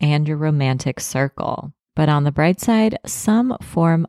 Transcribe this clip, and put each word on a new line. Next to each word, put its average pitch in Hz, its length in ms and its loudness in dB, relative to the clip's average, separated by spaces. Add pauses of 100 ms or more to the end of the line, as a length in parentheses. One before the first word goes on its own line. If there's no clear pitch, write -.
and 147 260 2
your 151 120 -4
romantic 139 600 0
circle. - 760 -4 (200)
But 156 140 2
on 147 160 2
the 147 80 0
bright 160 260 2
side, 220 460 0
some 233 560 0
form 165 480 0